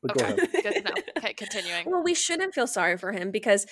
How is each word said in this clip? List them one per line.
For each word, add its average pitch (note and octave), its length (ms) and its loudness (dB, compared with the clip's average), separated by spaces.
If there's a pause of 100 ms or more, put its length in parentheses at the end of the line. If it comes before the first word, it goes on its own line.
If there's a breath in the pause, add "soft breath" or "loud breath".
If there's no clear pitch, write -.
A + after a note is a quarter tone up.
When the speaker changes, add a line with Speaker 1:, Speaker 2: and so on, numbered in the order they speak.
Speaker 1:
But - 140 -2
go - 80 6
Speaker 2:
Okay. - 100 2
Speaker 1:
ahead. F4 280 2
Speaker 2:
Good G#3 120 0
to G4 80 0
know. F#3+ 140 -2
Speaker 3:
<laughs> - 60 -2 (140)
Speaker 2:
Okay, A#3 160 -2
continuing. E4 580 -6
Speaker 3:
Well, F4 140 0
we F4 100 2
shouldn't F4 400 0
feel B3 120 2
sorry F3+ 320 2
for F#3 120 -6
him G3 200 -4
because G3+ 420 4